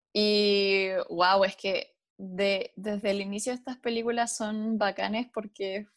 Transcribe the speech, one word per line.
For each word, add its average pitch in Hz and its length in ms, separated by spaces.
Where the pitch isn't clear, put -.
Y, 202 760
guau, 185 360
es 196 120
que - 380
de, 190 580
desde 208 340
el 202 100
inicio 202 320
estas 247 260
películas 233 580
son 214 420
bacanes 202 540
porque 208 540